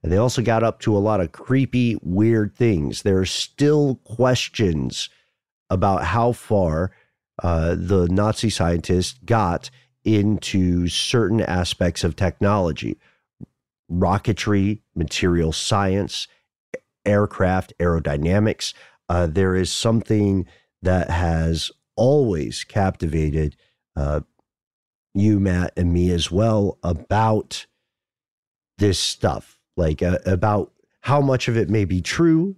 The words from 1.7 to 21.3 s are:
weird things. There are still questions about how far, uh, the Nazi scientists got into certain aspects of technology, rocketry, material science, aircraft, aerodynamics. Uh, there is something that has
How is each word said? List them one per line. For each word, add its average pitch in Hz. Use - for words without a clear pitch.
weird 107
things. 82
There 95
are 95
still 143
questions 107
about 95
how 117
far, 90
uh, 85
the 90
Nazi 104
scientists 87
got 101
into 98
certain 95
aspects 87
of 82
technology, 90
rocketry, 98
material 87
science, 98
aircraft, 98
aerodynamics. 85
Uh, 87
there 92
is 92
something 104
that 90
has 82